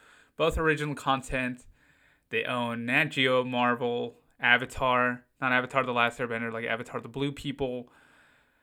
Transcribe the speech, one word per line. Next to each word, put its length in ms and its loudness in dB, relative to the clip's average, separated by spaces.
both 220 0
original 360 0
content. 720 -2
They 140 0
own 420 -4
Nat 200 2
Geo, 380 2
Marvel, 760 0
Avatar, 840 2
not 120 0
Avatar 320 2
The 80 -2
Last 260 2
Airbender, 340 -4
like, 120 -6
Avatar 360 -4
The 80 -14
Blue 240 -4
People, 600 -6